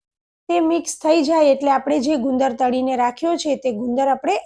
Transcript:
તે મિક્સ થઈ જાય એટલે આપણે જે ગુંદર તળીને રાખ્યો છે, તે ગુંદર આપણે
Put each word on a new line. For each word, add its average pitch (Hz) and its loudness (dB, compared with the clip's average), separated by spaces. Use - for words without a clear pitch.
તે 349 0
મિક્સ 330 -2
થઈ 320 2
જાય 302 4
એટલે 277 0
આપણે 277 0
જે 294 0
ગુંદર 254 0
તળીને 262 0
રાખ્યો 247 -2
છે, 311 -2
તે 262 -4
ગુંદર 240 -2
આપણે 277 0